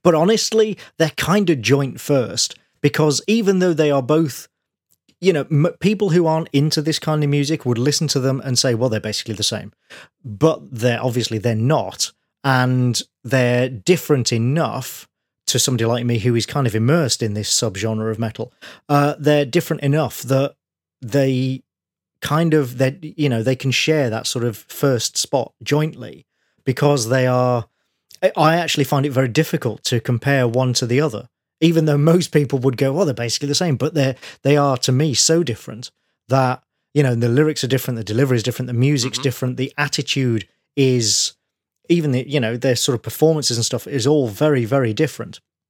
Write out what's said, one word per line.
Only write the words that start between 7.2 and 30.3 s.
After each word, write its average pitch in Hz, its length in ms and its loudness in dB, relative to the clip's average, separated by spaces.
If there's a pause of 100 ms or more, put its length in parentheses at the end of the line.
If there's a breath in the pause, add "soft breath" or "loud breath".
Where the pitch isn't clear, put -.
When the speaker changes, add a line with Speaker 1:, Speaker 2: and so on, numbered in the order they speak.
Speaker 1:
of 147 80 0
music 143 340 -2
would 120 140 0
listen 143 300 0
to 143 100 -2
them 135 220 -2
and 127 180 -2
say, 127 160 0
"Well, 123 140 0
they're 110 100 -2
basically 107 340 -8
the 104 100 -6
same." 107 280 -6 (520 loud breath)
But 131 360 0 (120)
they're, 117 300 0
obviously 117 380 -2
they're 117 160 0
not, 113 560 -2 (320)
and 127 580 2 (220)
they're 123 460 0
different 135 640 0
enough 127 760 -2 (400)
to - 100 -2
somebody 117 280 0
like 120 200 0
me 120 140 0
who 117 160 2
is 113 100 0
kind 139 220 -2
of 104 80 -2
immersed 127 480 2
in 104 100 -4
this 104 180 -6
subgenre 110 600 -2
of 107 80 -6
metal. 113 340 -6 (340 loud breath)
Uh, 143 300 2
they're 147 280 2
different 160 360 -2
enough 143 400 0
that 135 340 0 (460)
they 131 600 0 (600)
kind 160 340 0
of, 127 240 0
that, 131 240 0
you 151 260 -2
know, 113 140 0
they 127 120 0
can 135 140 -4
share 147 400 0
that 110 160 -6
sort 120 180 -4
of 117 140 -4
first - 600 -2
spot - 360 -4 (100)
jointly, 143 640 -4 (380)
because 131 460 0
they 127 180 2
are, 123 400 2 (560)
I, 185 120 2
I 160 200 4
actually 160 300 0
find 139 200 0
it 147 60 -2
very 131 160 2
difficult 131 580 -2
to 120 140 0
compare 127 480 0